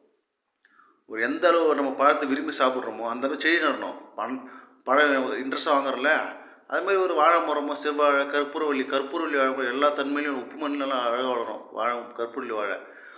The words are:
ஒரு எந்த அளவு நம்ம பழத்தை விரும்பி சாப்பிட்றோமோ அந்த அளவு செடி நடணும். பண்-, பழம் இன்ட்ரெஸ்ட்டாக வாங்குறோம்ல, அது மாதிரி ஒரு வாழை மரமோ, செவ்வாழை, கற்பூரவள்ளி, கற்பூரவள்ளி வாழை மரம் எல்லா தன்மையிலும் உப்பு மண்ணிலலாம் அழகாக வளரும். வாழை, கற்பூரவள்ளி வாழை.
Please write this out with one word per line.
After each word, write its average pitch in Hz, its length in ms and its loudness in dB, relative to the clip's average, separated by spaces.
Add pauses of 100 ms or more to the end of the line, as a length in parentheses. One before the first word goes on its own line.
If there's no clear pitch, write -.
(1080)
ஒரு 110 160 -6
எந்த 160 260 2
அளவு 165 260 4
நம்ம 139 180 -2
பழத்தை 147 360 4
விரும்பி 147 300 -2
சாப்பிட்றோமோ 117 500 -2
அந்த 127 180 -4
அளவு 147 140 -4
செடி 160 240 2
நடணும். 110 340 -2 (180)
பண்-, 127 280 -6 (420)
பழம் 135 440 4 (120)
இன்ட்ரெஸ்ட்டாக 143 340 0
வாங்குறோம்ல, 135 340 0 (560)
அது 160 160 -2
மாதிரி 196 220 2
ஒரு 175 100 0
வாழை 160 320 6
மரமோ, 147 280 -2
செவ்வாழை, 143 520 2
கற்பூரவள்ளி, 143 640 0
கற்பூரவள்ளி 147 460 -2
வாழை 135 180 4
மரம் 127 180 -2
எல்லா 147 160 2
தன்மையிலும் 143 520 -2
உப்பு 117 160 -12
மண்ணிலலாம் 143 500 -2
அழகாக 127 240 0
வளரும். 113 420 -4
வாழை, 117 220 -2 (240)
கற்பூரவள்ளி 117 400 -6
வாழை. 98 180 -2 (420)